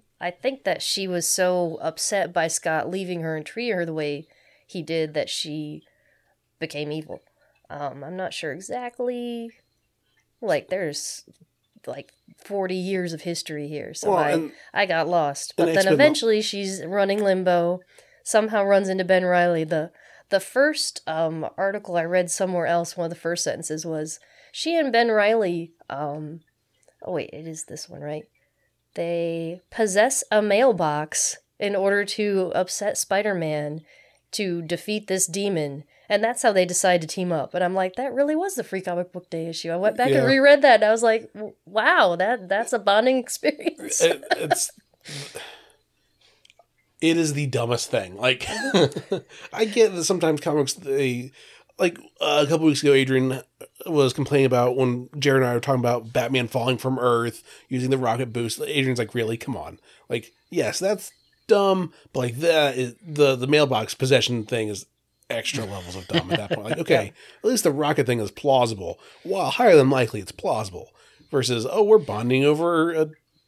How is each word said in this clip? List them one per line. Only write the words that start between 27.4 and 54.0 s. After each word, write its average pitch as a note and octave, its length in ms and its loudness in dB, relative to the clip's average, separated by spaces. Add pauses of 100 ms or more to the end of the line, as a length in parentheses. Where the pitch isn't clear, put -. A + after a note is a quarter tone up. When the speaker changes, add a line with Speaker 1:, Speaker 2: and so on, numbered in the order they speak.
Speaker 1:
is D#3+ 160 -12
this - 240 -16
one, E3+ 120 -16
right? D3+ 240 -10 (680)
"They E3+ 680 -4 (100)
possess A3 600 2
a G#3+ 120 4
mailbox F3+ 920 2 (220)
in G3+ 180 -2
order G3+ 280 2
to G3 500 -2
upset G3 440 -2
Spider-Man D#3+ 840 -2 (520)
to F3 300 -4
defeat G#3 460 -6
this F#3+ 180 -2
demon. E3 580 -4 (240)
And G#3 140 0
that's A#3+ 200 -2
how A#3 100 4
they F#3 120 4
decide F3 360 2
to D#3+ 80 -8
team F3+ 240 -4
up." D3+ 220 -4
And F3+ 100 0
I'm F3+ 100 -2
like, F#3+ 220 -2
"That B3+ 160 -4
really C#4+ 240 0
was F#4+ 180 -2
the B3+ 100 -6
Free F#3+ 160 -8
Comic F3+ 320 -6
Book F3+ 180 -14
Day E3 180 -6
issue." E3 220 -8
I E3 60 -2
went G3+ 200 0
back B3 160 2
and C3+ 40 4
Speaker 2:
Yeah. C3+ 80 4
Speaker 1:
reread C4+ 380 6
that, C4 140 10
and G#3+ 80 4
I G#3+ 80 6
was A3+ 100 0
like, A3+ 320 2
"W-, G#3 200 -12 (100)
wow, G#3+ 520 2
that, F#3+ 320 -2
that's G#3+ 240 -2
a A#3 60 2
bonding G#3+ 380 4
<laughs> B3 80 -2
experience." - 760 -4
Speaker 2:
It, - 220 2 (140)
it's, - 340 -2 (2250)
it E3 160 4
is D#3 180 0
the D3 120 -2
dumbest A#2+ 440 -2
thing. G2 260 -4
Like, B2+ 320 0
<laughs> - 1040 -2
I A3 120 0
get G#3+ 300 4
that E3+ 100 -4
sometimes E3 360 2
comics, D3 340 0
they, C3 580 -2 (460)
like, F3 200 0 (220)
uh, D3 260 2
a - 20 0
couple D#3+ 180 2
weeks C#3+ 160 2
ago, C#3+ 120 6
Adrian C3 480 2 (420)
was C#3 280 2